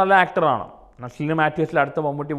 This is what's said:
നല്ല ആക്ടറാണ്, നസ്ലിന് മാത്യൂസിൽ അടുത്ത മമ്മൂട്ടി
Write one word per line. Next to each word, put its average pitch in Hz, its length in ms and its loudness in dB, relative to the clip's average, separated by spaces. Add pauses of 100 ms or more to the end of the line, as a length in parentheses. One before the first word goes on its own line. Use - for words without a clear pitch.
നല്ല 190 120 4 (100)
ആക്ടറാണ്, 147 420 0 (380)
നസ്ലിന് 147 380 -4
മാത്യൂസിൽ 156 420 0
അടുത്ത 139 220 -4
മമ്മൂട്ടി 143 340 -6